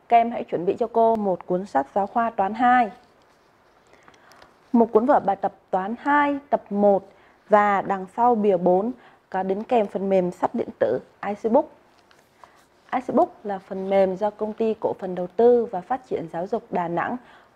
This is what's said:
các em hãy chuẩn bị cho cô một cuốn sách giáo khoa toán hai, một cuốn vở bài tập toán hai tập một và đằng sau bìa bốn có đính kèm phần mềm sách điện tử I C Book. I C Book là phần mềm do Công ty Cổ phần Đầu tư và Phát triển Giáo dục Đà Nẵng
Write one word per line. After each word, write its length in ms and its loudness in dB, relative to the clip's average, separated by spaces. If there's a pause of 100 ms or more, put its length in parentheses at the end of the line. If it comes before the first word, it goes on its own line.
các 80 4
em 140 2
hãy 140 -8
chuẩn 220 -6
bị 120 0
cho 140 -2
cô 240 4
một 300 -4
cuốn 200 -2
sách 280 -2
giáo 120 0
khoa 240 -2
toán 240 -2
hai, 360 2 (1800)
một 200 4
cuốn 140 4
vở 140 4
bài 160 -2
tập 160 -6 (180)
toán 300 -4
hai 380 0 (120)
tập 200 -2
một 380 2 (400)
và 340 2
đằng 240 -6 (100)
sau 180 4
bìa 220 2
bốn 360 0 (380)
có 120 -4
đính 220 -4
kèm 220 0
phần 220 -6
mềm 220 0
sách 240 -6
điện 140 -6 (100)
tử 220 0 (260)
I 80 -6
C 180 -4
Book. 140 2 (1300)
I 60 -2
C 140 -6
Book 140 2 (160)
là 140 -8
phần 320 -10
mềm 260 2
do 140 -2
Công 220 -8
ty 280 -2
Cổ 180 -2
phần 160 -10
Đầu 120 -6
tư 380 4
và 160 -8
Phát 260 -6
triển 260 -6
Giáo 140 -6
dục 240 -6
Đà 180 -4
Nẵng 280 -4 (400)